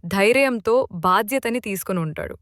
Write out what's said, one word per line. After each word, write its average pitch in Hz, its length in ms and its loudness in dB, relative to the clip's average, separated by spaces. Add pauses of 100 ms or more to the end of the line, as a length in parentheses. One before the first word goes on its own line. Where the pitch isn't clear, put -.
ధైర్యంతో 226 680 2 (260)
బాధ్యతని 226 640 0
తీసుకుని 190 400 -6
ఉంటాడు. - 400 -8